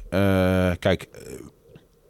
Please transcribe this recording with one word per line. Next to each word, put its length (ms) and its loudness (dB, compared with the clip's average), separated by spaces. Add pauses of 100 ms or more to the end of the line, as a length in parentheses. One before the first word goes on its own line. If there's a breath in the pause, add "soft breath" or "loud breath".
eh, 680 2
kijk, 220 0 (100)
eh, 220 -16 (760)